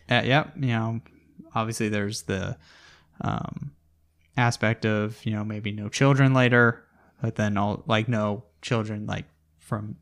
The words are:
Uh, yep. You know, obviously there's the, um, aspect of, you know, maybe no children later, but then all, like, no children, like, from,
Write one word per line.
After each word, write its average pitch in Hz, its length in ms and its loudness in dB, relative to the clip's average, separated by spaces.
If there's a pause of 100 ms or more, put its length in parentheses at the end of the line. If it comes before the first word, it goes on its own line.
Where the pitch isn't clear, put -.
(100)
Uh, 120 140 4
yep. 135 320 2
You 139 120 -2
know, 113 320 -2 (540)
obviously 113 340 -2
there's 104 340 -2
the, 95 340 -4 (640)
um, - 520 -6 (640)
aspect 117 480 0
of, 107 400 -2
you 110 80 -2
know, 107 120 -4
maybe 107 280 -6
no 107 160 -8
children 139 460 4
later, 123 480 4 (400)
but 113 140 -4
then 104 200 0
all, 101 300 -2
like, 110 220 0
no 107 360 -2 (180)
children, 107 440 -4
like, 98 200 -6 (320)
from, 107 440 -8